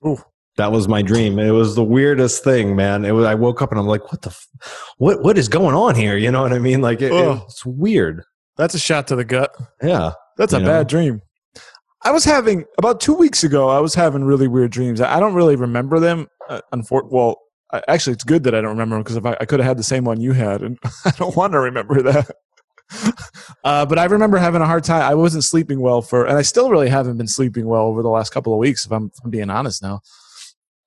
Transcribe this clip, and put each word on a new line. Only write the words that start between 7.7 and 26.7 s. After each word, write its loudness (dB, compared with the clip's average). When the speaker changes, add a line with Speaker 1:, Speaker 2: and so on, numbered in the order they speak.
Speaker 1:
That's -2
a -4
shot -2
to -2
the -2
gut. -2
Speaker 2:
Yeah. 0
Speaker 1:
That's 0
a 2
Speaker 2:
You -2
Speaker 1:
bad 2
Speaker 2:
know? 2
Speaker 1:
dream. -2
I 2
was 2
having, 2
about 0
two 2
weeks 2
ago, 2
I 4
was -2
having 2
really 2
weird 2
dreams. -2
I, 0
I 2
don't 0
really 4
remember 0
them. 0
Uh, -10
unfor-, -4
well, 0
I, -6
actually, 0
it's -14
good 2
that 2
I 0
don't -4
remember -4
'em -4
'cause -8
if -6
I, -2
I -6
coulda 0
had 0
the -8
same -2
one -2
you -2
had, -2
and -8
<laughs> -20
I 0
don't -4
wanna 0
remember -2
that. 0
<laughs> -4
Uh, 2
but 0
I 4
remember 2
having 2
a 2
hard 0
time. 0
I 2
wasn't 2
sleeping -2
well 2
for, 0
and 0
I 0
still 0